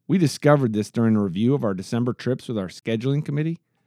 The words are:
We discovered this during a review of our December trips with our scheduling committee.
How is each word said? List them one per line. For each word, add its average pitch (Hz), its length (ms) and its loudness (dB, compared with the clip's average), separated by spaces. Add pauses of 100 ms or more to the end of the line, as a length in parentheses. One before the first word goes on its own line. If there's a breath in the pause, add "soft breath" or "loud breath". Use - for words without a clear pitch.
We 170 100 2
discovered 143 540 4
this 104 180 -2
during 113 280 2
a 104 40 2
review 101 320 0
of 131 120 -2
our 101 80 0
December 117 400 -2
trips - 340 -6
with 117 100 -4
our 92 120 -4
scheduling 131 560 -4
committee. 156 340 -4 (280)